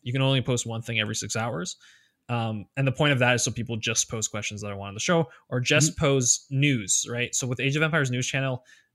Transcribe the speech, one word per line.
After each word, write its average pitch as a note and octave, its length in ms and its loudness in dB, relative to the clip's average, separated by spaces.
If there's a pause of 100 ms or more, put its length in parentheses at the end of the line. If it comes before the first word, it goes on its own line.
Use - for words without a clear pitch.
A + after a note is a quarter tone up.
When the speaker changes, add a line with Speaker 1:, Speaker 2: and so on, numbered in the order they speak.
Speaker 1:
you B2 100 -4
can C3 80 0
only C3+ 200 4
post B2 240 0
one A2+ 160 -6
thing A2+ 180 -2
every G#2+ 160 0
six A2 200 -6
hours. A#2 400 -4 (540)
Um, A2+ 360 -2 (120)
and C3+ 100 2
the C3 60 4
point D3 180 4
of B2+ 80 4
that B2 160 6
is A#2 80 0
so B2 80 0
people A#2 240 -4
just A2 340 -2
post A2 220 -4
questions G#2 300 -6
that G2+ 100 -8
I - 20 -8
want G2 160 -8
on G2 60 -10
the G#2+ 60 -8
show E3 260 2 (220)
or B2+ 100 -2
just D3 320 2
Speaker 2:
Mm-hmm. E3 140 -2
Speaker 1:
post C3+ 440 2
news, C3+ 600 0
right? A#2+ 260 -4
So - 100 -2
with B2 140 -4
Age C#3 160 0
of D3+ 80 0
Empires D3+ 260 2
news B2 160 0
channel, C3+ 380 -2 (320)